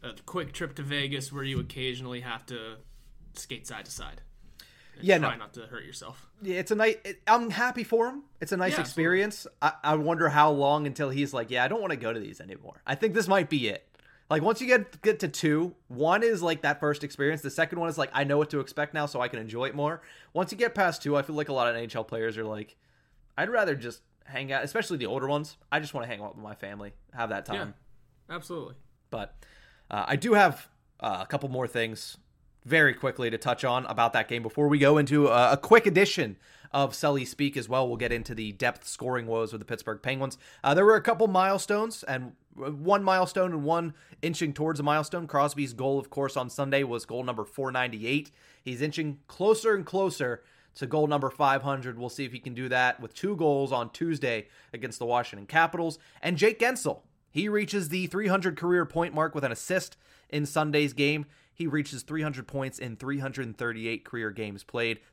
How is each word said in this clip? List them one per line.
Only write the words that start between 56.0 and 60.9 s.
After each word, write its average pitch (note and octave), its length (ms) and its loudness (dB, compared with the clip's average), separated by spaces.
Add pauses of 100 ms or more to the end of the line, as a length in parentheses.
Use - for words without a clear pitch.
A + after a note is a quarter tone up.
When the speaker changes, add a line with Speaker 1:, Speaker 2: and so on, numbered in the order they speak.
Speaker 2:
And E3+ 160 -2
Jake G#3+ 220 4
Guentzel, A#3 420 0 (300)
he G3 180 -2
reaches G3+ 400 0
the F3+ 160 -2
three G3 220 -2
hundred F3+ 280 2
career F3 300 2
point E3 300 -2
mark D#3 180 0
with C#3+ 100 -2
an B2+ 80 0
assist - 460 -4 (320)
in D3 160 -2
Sunday's D3 480 2